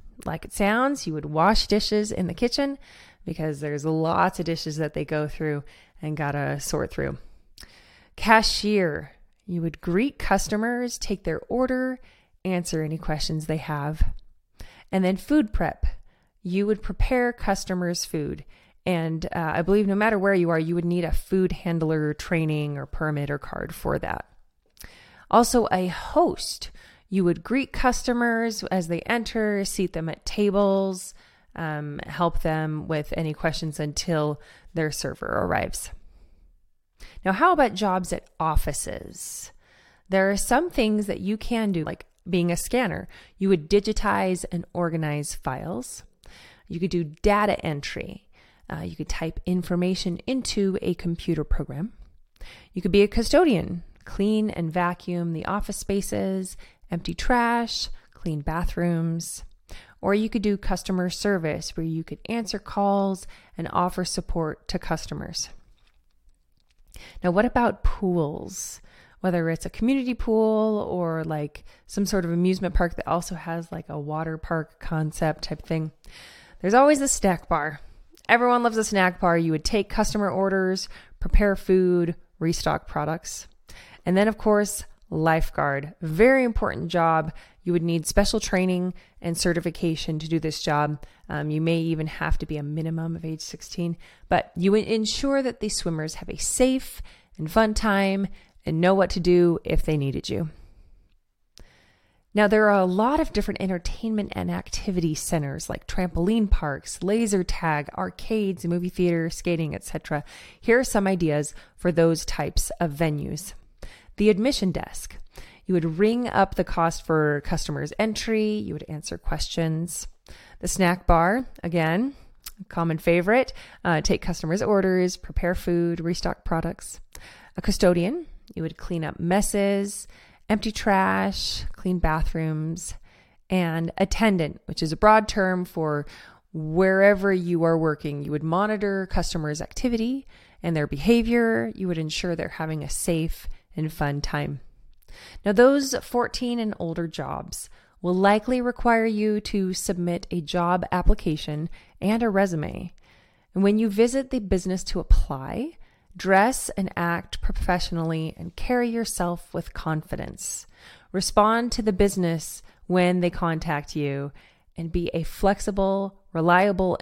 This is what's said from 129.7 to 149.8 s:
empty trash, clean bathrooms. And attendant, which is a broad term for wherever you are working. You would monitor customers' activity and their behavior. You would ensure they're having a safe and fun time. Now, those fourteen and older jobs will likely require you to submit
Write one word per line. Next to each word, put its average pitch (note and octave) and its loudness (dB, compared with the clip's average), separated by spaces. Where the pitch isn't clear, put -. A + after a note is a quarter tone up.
empty G#3+ 0
trash, F#3+ 0
clean F3+ -2
bathrooms. D#3+ 0
And E3 0
attendant, F#3+ 2
which - -8
is D#3 0
a D#3+ -4
broad G#3+ 6
term F#3 0
for D3+ -2
wherever F#3+ 4
you F3 2
are E3 6
working. D3+ -2
You C#3+ -8
would D3 -4
monitor G3 0
customers' D#3 -2
activity A#3+ -2
and E3 -2
their D3 0
behavior. A3+ 2
You F#3 -6
would E3 -2
ensure D#3+ -4
they're E3 -4
having D#3 -6
a - -8
safe - -2
and D#3 -2
fun C#3+ -2
time. C#3+ -4
Now, G#3 4
those C4 6
fourteen A#3+ -4
and A3 -2
older E3 -4
jobs C#3+ -10
will F3+ 2
likely G#3+ 4
require A#3 2
you G#3+ 0
to F#3+ -2
submit F3 -4